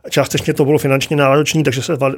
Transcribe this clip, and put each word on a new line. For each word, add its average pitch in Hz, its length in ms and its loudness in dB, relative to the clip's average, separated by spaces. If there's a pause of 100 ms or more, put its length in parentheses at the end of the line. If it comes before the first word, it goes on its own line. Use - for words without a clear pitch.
částečně 147 440 -2
to 143 120 0
bylo 147 120 2
finančně 139 380 -2
náročný, 143 480 2
takže 131 180 -2
se 175 140 -4
vla-, 135 220 -2